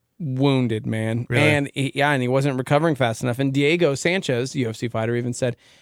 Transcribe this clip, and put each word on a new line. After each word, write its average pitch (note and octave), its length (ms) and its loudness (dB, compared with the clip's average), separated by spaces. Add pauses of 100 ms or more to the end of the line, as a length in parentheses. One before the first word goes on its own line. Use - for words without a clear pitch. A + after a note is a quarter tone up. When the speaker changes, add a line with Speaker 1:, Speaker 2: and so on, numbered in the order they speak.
(200)
Speaker 1:
wounded, B2+ 680 0
man. A2+ 420 -2
Speaker 2:
Really? C3 140 2
Speaker 1:
And D3 300 2
he, C3+ 200 -2
yeah, C#3+ 180 2
and C3+ 100 2
he B2 80 0
wasn't C3+ 280 0
recovering D3 380 2
fast A#2 260 0
enough. A#2+ 180 -2
And C3+ 140 0
Diego C#3+ 420 2
Sanchez, C#3 600 -2
U B2 140 0
F A2 80 -8
C A#2+ 100 -6
fighter, A2+ 300 -2
even A#2+ 160 -4
said, A#2+ 240 -2 (240)